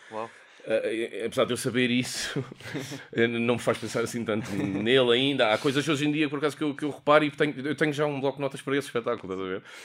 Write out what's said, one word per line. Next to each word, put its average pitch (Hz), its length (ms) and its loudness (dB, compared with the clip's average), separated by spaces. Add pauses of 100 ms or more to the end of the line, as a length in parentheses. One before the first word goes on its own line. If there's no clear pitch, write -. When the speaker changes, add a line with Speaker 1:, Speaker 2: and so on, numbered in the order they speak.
(100)
Speaker 1:
Uau. 110 200 -8 (360)
Speaker 2:
Ah, - 40 -4 (140)
eh, 110 420 -4
apesar 113 180 2
de - 80 0
eu 123 40 0
saber 123 340 2
isso, 123 520 -2 (340)
<laughs> 143 360 -10
eh, 117 140 4
não 117 300 0
me 113 40 -6
faz 113 180 2
pensar 113 260 -4
assim 117 200 -4
tanto 104 280 -2
nele 113 600 4
ainda. 127 400 4
Há 110 60 4
coisas 143 280 2
hoje 147 200 2
em 147 60 2
dia, 151 160 2
por 143 100 -4
acaso, 143 180 -2
que - 80 -4
eu, 147 100 0
que 151 100 -6
eu 139 60 -2
reparo 147 340 4
e 147 60 0
tenho, 151 240 0 (120)
eu 151 100 0
tenho 156 160 2
já 147 140 0
um 143 140 -2
bloco 135 180 -2
de 143 40 -4
notas 143 200 -6
para 139 140 0
esse 139 120 -2
espetáculo, 117 440 -4
estás 92 80 -4
a 95 120 -4
ver? 95 100 -6 (220)